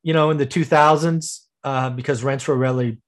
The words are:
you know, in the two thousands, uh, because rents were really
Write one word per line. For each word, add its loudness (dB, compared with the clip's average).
you -2
know, 2
in 0
the 0
two -2
thousands, 2
uh, -2
because -4
rents -4
were 0
really -2